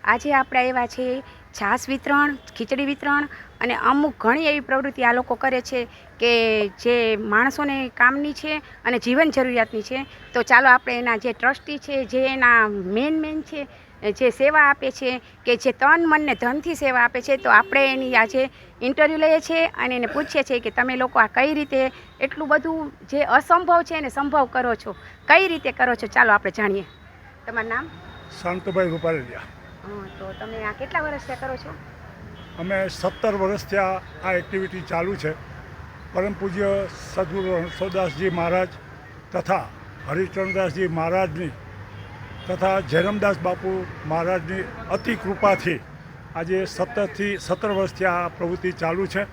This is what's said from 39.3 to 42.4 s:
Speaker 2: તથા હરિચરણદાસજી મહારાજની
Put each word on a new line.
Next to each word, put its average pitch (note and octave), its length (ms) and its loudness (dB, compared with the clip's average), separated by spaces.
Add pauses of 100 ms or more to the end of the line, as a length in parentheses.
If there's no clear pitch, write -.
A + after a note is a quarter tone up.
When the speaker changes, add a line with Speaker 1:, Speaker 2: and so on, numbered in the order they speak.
Speaker 2:
તથા F3 340 -2 (400)
હરિચરણદાસજી F#3 800 -2
મહારાજની E3 640 -2 (960)